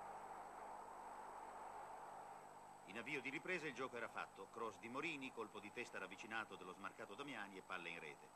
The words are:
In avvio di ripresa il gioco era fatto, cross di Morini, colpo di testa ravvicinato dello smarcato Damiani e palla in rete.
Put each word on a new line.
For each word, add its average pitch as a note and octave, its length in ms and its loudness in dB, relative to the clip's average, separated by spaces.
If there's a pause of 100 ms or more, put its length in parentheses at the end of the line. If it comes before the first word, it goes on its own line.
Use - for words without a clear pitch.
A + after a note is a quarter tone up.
(2750)
In F#2+ 140 -2
avvio C3 220 4
di C3 100 2
ripresa D#3+ 340 4
il C#3 80 4
gioco B2 240 2
era A2 120 4
fatto, F#2+ 420 0
cross A2+ 260 2
di A#2 120 -2
Morini, C#3 420 4
colpo G#2+ 280 0
di G2+ 120 -2
testa A2+ 260 0
ravvicinato G2 580 2
dello F2+ 180 -2
smarcato G2 420 -2
Damiani A2 420 0
e F#2 60 -2
palla F2+ 240 0
in E2+ 120 0
rete. D2+ 360 -4